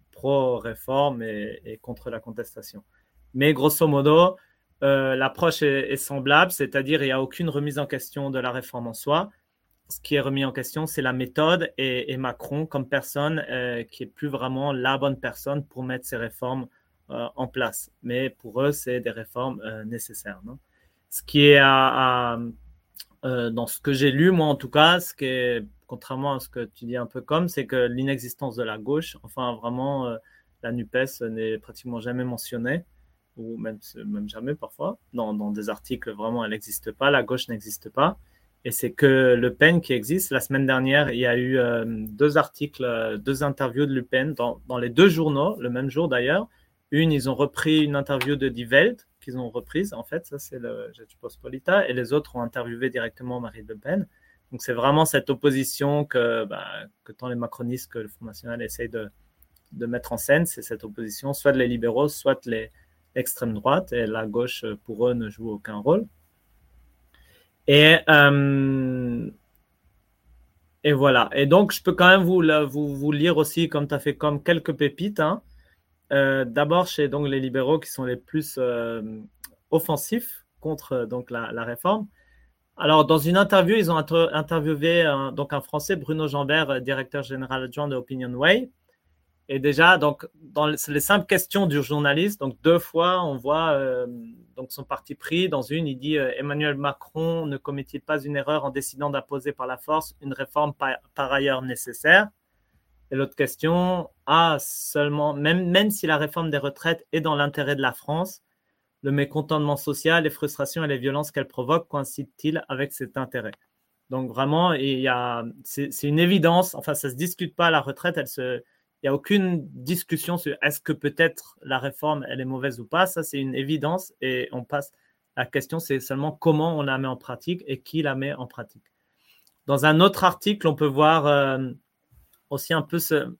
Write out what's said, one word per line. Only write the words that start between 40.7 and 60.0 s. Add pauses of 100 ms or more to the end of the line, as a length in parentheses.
il
y
a
eu,
euh,
deux
articles,
euh,
deux
interviews
de
Le
Pen
dans,
dans
les
deux
journaux,
le
même
jour
d'ailleurs. (440)
Une,
ils
ont
repris
une
interview
de
Die
Welt, (120)
qu'ils
ont
reprise,
en
fait,
ça
c'est
le
Rzeczpospolita,
et
les
autres
ont
interviewé
directement
Marine
Le
Pen. (440)
Donc
c'est
vraiment
cette
opposition
que,
bah, (380)
que
tant
les
macronistes
que
le
Front
National
essayent
de, (640)
de
mettre